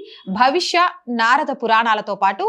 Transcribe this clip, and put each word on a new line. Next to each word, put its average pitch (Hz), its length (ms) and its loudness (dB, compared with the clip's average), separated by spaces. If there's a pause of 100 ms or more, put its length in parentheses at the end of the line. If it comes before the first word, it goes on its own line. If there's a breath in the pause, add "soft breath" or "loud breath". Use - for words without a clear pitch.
(420 loud breath)
భవిష్య, 349 440 2 (360)
నారద 277 300 2 (120)
పురాణాలతో 220 600 0
పాటు 202 240 0